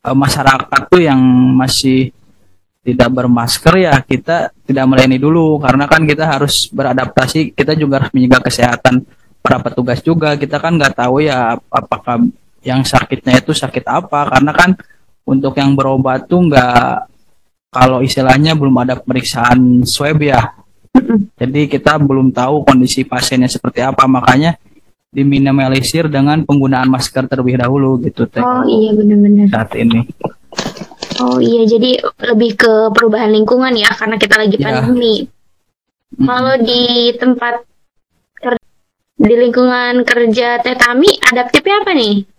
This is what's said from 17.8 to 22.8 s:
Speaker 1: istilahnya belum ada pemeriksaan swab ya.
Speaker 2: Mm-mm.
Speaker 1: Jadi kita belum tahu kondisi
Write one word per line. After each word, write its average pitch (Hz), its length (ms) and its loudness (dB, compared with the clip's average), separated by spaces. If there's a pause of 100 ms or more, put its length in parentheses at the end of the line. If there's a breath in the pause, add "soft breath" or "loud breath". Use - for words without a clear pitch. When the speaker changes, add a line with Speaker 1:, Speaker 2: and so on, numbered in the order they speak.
Speaker 1:
istilahnya 135 560 2
belum 139 240 2
ada 127 160 -2
pemeriksaan 123 880 0
swab 147 400 -2
ya. 127 320 0 (400)
Speaker 2:
Mm-mm. 233 400 2
Speaker 1:
Jadi 143 320 -2
kita 147 320 0
belum 135 320 2
tahu 131 320 -2
kondisi 131 400 0